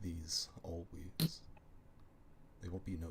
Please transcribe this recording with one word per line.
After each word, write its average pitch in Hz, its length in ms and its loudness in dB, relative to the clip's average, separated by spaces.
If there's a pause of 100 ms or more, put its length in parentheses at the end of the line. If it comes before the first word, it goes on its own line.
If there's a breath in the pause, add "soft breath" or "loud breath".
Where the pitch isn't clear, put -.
these 82 460 2 (140)
always. 90 760 2 (1200)
They 95 60 0
will 92 160 2
be 98 160 2
no 82 100 2